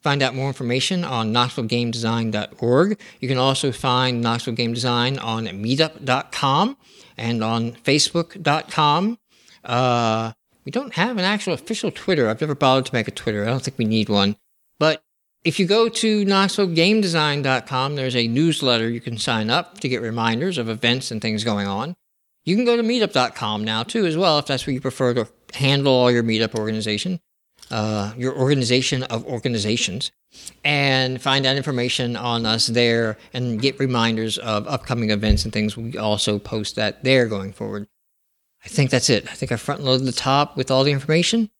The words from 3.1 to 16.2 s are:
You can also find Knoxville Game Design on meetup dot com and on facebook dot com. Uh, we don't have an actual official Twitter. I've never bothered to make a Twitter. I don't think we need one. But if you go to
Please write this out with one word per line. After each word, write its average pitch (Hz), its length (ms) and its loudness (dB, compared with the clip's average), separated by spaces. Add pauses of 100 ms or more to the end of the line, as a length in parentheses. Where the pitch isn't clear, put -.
You 131 80 -4
can 135 80 2
also 131 340 2
find 127 480 0
Knoxville 117 360 -2
Game 117 180 -2
Design 123 460 0
on 113 260 -4
meetup 131 580 -2
dot - 280 -2
com 170 440 0 (420)
and 113 260 -2
on 117 300 -2
facebook 165 680 -2
dot 147 280 0
com. 170 500 2 (440)
Uh, 117 680 0 (320)
we 139 60 -10
don't 262 220 -6
have 220 240 0
an 185 60 -2
actual 196 300 -2
official 170 380 -6
Twitter. 147 360 0
I've 113 140 -2
never 151 140 -2
bothered 131 320 4
to - 80 -8
make 113 120 0
a 131 40 -8
Twitter. 104 320 -4
I 107 40 0
don't 127 160 -2
think - 140 -6
we 120 80 0
need 110 240 2
one. 101 280 2 (420)
But 156 240 2 (400)
if 165 160 -2
you 185 80 4
go 226 220 4
to 214 360 0